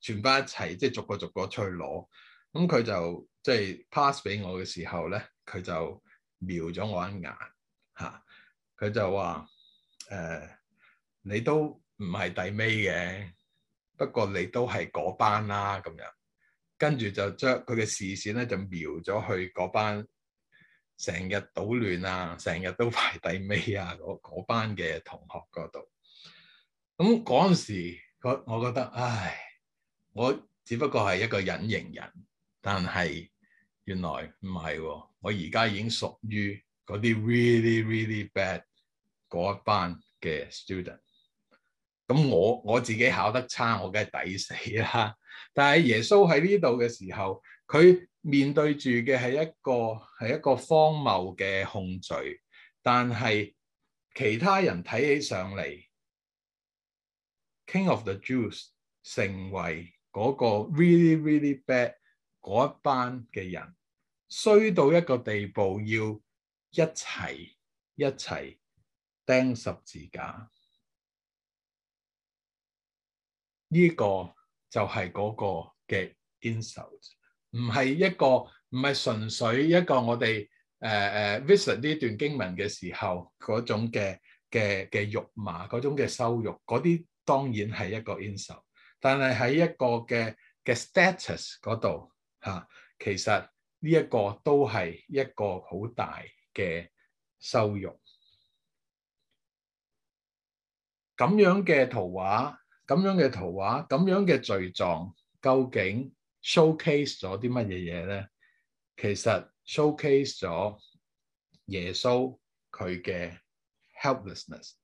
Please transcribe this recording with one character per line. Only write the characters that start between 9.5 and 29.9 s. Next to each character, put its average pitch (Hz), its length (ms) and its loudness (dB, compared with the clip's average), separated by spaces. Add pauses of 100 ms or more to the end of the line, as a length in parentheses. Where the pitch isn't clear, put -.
「呃， 82 400 -10 (720)
你 104 200 -4
都 151 400 -2 (160)
唔 107 80 -10
係 90 280 -4
第 98 240 -4
尾 110 260 0
嘅， 90 480 -4 (640)
不 - 100 -2
過 110 200 0
你 92 200 -2
都 120 200 -2
係 98 240 -6
嗰 85 240 -4
班 107 320 2
啦。」 101 380 -2
噉 82 100 -14
樣， 64 80 -18 (720)
跟 151 200 0
住 110 120 -4
就 101 220 -2
將 127 240 0 (100)
佢 113 100 -4
嘅 113 100 0
視 - 180 -6 (120)
線 104 180 -6
呢， 120 120 -4
就 104 120 -4
瞄 90 320 -8 (100)
咗 98 280 -4
去 92 260 -4
嗰 92 180 -4
班 107 340 -2 (920)
成 - 180 -6 (140)
日 101 60 -2
搗 101 420 -4
亂 92 280 -2
啊， 90 320 -6
成 87 240 -6
日 92 120 -4
都 117 160 0
排 - 300 -2
第 95 280 -4
尾 101 280 -2
啊， 87 240 -6
嗰， - 200 -10
嗰 90 260 -12
班 110 300 -2
嘅 80 280 -4
同 78 160 -18 (120)
學 85 80 -12 (120)
嗰 78 200 -12
度。 - 180 -16 (1080)
噉 226 260 4
嗰 156 260 6
陣 175 60 6
時， 87 440 -4 (240)
我， 127 220 -2
我 113 200 -4
覺 120 80 -4
得， 127 160 -2
唉， 113 500 -4 (760)